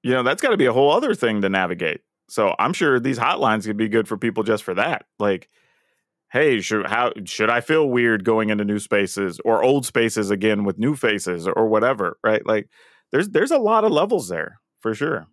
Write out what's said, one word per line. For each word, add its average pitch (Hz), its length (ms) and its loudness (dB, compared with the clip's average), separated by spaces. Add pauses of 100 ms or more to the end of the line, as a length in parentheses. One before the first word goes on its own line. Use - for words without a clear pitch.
You 123 80 -2
know, 127 120 2
that's 135 180 2
gotta 233 160 2
be 131 80 4
a 117 80 2
whole 139 180 4
other 247 240 2
thing 110 260 0
to 98 80 0
navigate. 90 520 -2 (260)
So 98 320 0
I'm 139 140 2
sure 139 260 2
these 123 200 -4
hotlines 113 460 0
could 107 120 -6
be 110 120 -2
good 107 180 0
for 107 100 -6
people 110 260 -4
just 107 200 -2
for 92 100 -6
that. 117 320 -2 (140)
Like, 101 300 -2 (840)
"Hey, 135 300 2
should, 101 260 -2
how, 117 240 0 (140)
should 107 240 -2
I 120 120 2
feel 156 280 2
weird 117 340 2
going 110 260 2
into 104 160 0
new 104 140 -2
spaces 98 680 -2
or 113 180 4
old 135 220 2
spaces 110 460 0
again 104 320 0
with 98 160 -2
new 139 160 0
faces 92 520 -2
or 110 200 0
whatever?" 107 560 0
Right? 107 220 0
Like, 107 240 -2 (420)
there's, 196 180 0
there's 277 220 0
a 311 60 2
lot 220 260 2
of 220 80 2
levels 165 380 0
there 80 300 -8 (200)
for 113 160 -4
sure. 135 380 -4